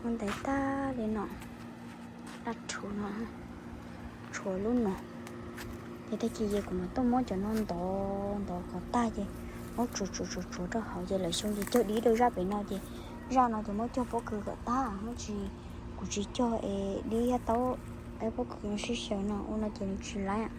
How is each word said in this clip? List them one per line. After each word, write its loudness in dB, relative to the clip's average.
Muốn 2
tay 0
ta 2
để 0
nó 0
đặt 0
chỗ -4
nó. 0
Chỗ -2
luôn 4
nó. 4
Thì 0
thế 4
kia 0
giờ 4
cũng 0
tôi 4
muốn 6
cho 0
nó 0
to, 0
to -2
có -2
ta 4
chứ. -2
Nó 2
chỗ, 0
chỗ, -2
chỗ, -2
chỗ 0
đó 2
họ -4
giờ 4
lại 2
xuống 0
thì 0
cho 8
đi 2
đâu 8
ra 8
bên 0
nào 0
chứ. -2
Ra 8
nó 0
thì -2
mới 0
cho 2
bỏ 2
cửa -2
gọi -4
ta. 2
Nó -4
chỉ, -4
cũng -4
chỉ 0
cho, 4
ê, 0
đi 4
tao, 4
ê, 2
bỏ 0
cửa -4
nó 0
xíu 2
xíu 0
nó. 2
Ô, -2
nó 2
chỉ, 0
chỉ -4
lại 2
ạ. -2